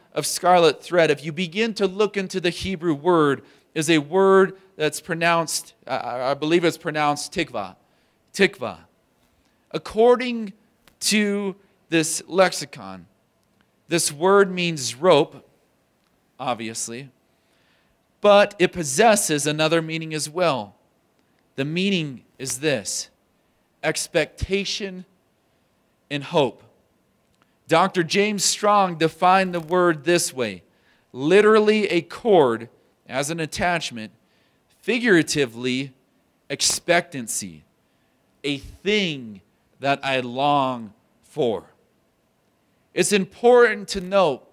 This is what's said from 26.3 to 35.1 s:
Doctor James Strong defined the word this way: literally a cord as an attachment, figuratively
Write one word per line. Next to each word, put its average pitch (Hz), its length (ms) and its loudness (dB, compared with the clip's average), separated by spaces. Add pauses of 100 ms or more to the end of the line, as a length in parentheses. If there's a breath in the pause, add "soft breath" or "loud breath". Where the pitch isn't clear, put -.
Doctor 170 340 2
James 196 420 0
Strong 202 520 2
defined 180 580 2
the 170 60 -4
word 165 440 0
this 170 280 0
way: 110 300 -6 (500)
literally 208 760 4
a 170 120 0
cord 135 680 2 (400)
as 135 220 -6
an 170 80 -8
attachment, 156 720 -4 (680)
figuratively 139 1120 0 (560)